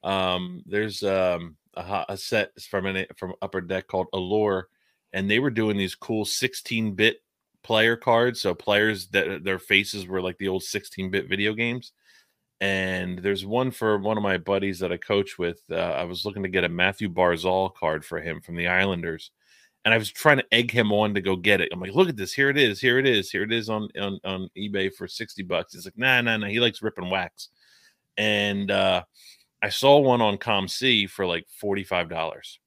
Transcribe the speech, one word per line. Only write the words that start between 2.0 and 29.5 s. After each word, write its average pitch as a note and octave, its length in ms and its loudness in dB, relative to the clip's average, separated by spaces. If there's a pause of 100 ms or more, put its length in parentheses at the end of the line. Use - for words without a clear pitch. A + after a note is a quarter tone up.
a G2 100 -8
set G#2+ 320 -2 (100)
from F#2+ 260 -4
an, F#2+ 200 -4 (100)
from F#2 240 -10
Upper F#2+ 220 -6
Deck F#2 240 -6
called F#2 260 -2
Allure, F#2+ 560 0 (460)
and G2 160 -2
they G#2+ 80 4
were C#3 120 0
doing A2 280 0
these F#2+ 160 -2
cool A2 320 -4
sixteen-bit A2 960 -2 (400)
player A2+ 340 4
cards. A#2+ 460 2
So F#2 120 2
players G#2 540 2
that F#2 360 0
their F#2+ 140 -2
faces G2+ 480 2
were F#2 140 -2
like F2+ 180 -4
the F#2+ 100 -2
old F#2 160 -2
sixteen-bit F#2+ 640 -4
video G2+ 260 0
games. A#2+ 380 -6 (680)
And F#2 600 -2
there's F#2+ 260 -2
one B2 260 -2
for G#2+ 260 0
one G#2+ 200 -2
of G#2+ 40 -4
my F#2+ 160 0
buddies G2 420 -2
that F2+ 120 -2
I F2+ 60 -4
coach G2+ 400 -2
with. E2+ 320 -4
Uh, F2 60 -4
I E2+ 280 -2
was F2+ 220 -8
looking G2 180 -6
to F#2+ 60 -4
get F2+ 140 2
a F2 40 2
Matthew F#2 440 0
Barzal F#2 600 2
card D#2 300 -2
for E2 160 -6
him D#2+ 200 -8
from E2+ 160 -12
the E2+ 120 -2
Islanders. F2+ 640 -2 (520)
And A2 100 0
I A2+ 40 4
was G#2+ 120 -4
trying D3 280 6
to - 160 0
egg A#2+ 180 4
him A2+ 200 4
on G#2 220 2
to G2 80 0
go F#2+ 140 0
get F#2 260 4
it. - 100 0
I'm F2 80 -8
like, F#2 140 -8
"Look F3+ 160 4
at C3 60 -6
this. G2 180 -8
Here C#3 160 2
it C#3 80 0
is. A2+ 220 2
Here B2 200 4
it C3+ 60 2
is. A2 240 2
Here G2 140 -2
it A2 80 -4
is A2+ 180 -2
on, G#2+ 180 -4 (120)
on, G2 240 -6
on F#2+ 340 -6
eBay G2 360 -2
for F#2+ 140 -12
sixty - 360 -10
bucks." F2 300 -4
He's F2+ 120 -16
like, G2 120 -10
"Nah, B2+ 240 4
nah, A2+ 160 0
nah." G#2 100 -4
He A2 120 0
likes A#2+ 220 0
ripping F#2 280 -4
wax. F#2 400 -4 (680)
And, G2+ 520 0
uh, F#2 340 2 (580)